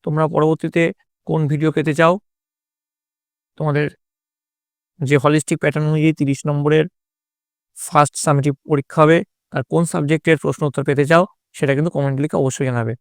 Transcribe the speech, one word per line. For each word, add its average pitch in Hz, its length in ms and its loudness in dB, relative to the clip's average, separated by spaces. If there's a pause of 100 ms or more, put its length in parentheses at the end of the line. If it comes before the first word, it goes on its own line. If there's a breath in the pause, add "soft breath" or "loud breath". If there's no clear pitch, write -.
তোমরা 156 180 0 (100)
পরবর্তীতে 160 500 0 (440)
কোন 160 120 0 (120)
ভিডিও 156 200 0
পেতে 151 280 -2
চাও, 165 140 4 (1400)
তোমাদের 147 280 0 (1120)
যে 143 240 2
হলিস্টিক 151 360 0
প্যাটার্ন 151 280 -2
অনুযায়ী 156 320 2
তিরিশ 139 200 0 (100)
নম্বরের 151 360 2 (920)
ফার্স্ট - 380 0 (100)
সামেটিভ 143 280 0 (160)
পরীক্ষা 151 320 -2
হবে, 160 160 6 (360)
আর 135 160 -4
কোন 165 220 0
সাবজেক্টের 156 520 0
প্রশ্ন 143 240 -4
উত্তর 139 180 -4
পেতে 143 200 0
চাও 165 180 4 (320)
সেটা 139 200 -2
কিন্তু 160 200 -2
কমেন্ট 139 240 -2
লিখে 151 220 -2
অবশ্যই 135 280 -2
জানাবে। 117 320 -4